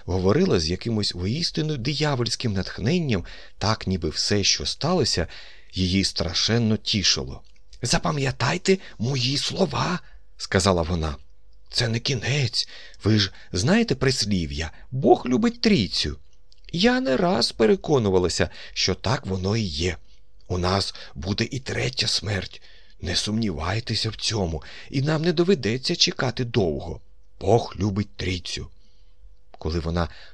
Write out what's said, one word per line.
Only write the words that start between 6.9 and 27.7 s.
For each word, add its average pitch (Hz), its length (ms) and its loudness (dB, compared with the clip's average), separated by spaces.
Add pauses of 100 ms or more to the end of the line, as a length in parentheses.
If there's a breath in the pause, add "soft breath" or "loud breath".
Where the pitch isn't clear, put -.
«Запам'ятайте 156 960 2 (200 loud breath)
мої 131 400 0
слова», 143 640 0 (360 soft breath)
сказала 92 460 4
вона. 80 340 0 (540)
«Це 120 180 0
не 113 120 0
кінець. 123 680 0 (360 loud breath)
Ви 107 140 6
ж 98 140 2 (200 loud breath)
знаєте 170 420 4
прислів'я: 90 760 0 (200 loud breath)
Бог 185 360 0
любить 240 340 2
трійцю. 101 580 2 (540)
Я 240 280 4
не 262 160 2
раз 196 360 2
переконувалася, 104 1000 4 (220 loud breath)
що - 220 0
так 120 320 -2
воно 95 300 0
і 113 60 0
є. 85 340 -2 (520)
У 90 100 0
нас 92 360 0 (200 loud breath)
буде 95 360 -2
і 131 100 -6
третя 120 460 -2
смерть. - 560 -2 (380 loud breath)
Не 87 160 -4
сумнівайтеся 104 920 -2
в 104 60 -8
цьому, 87 460 -2 (280 loud breath)
і 135 120 0
нам 156 200 0
не 175 100 2
доведеться 156 640 2
чекати - 480 0
довго. 78 560 0 (400)
Бог 107 380 4